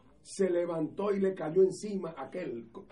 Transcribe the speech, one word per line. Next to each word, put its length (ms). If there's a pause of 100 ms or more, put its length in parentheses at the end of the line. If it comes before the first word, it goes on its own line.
(220)
se 280
levantó 640
y 60
le 140
cayó 280
encima 560
a 100
aquel, 440
co-, 200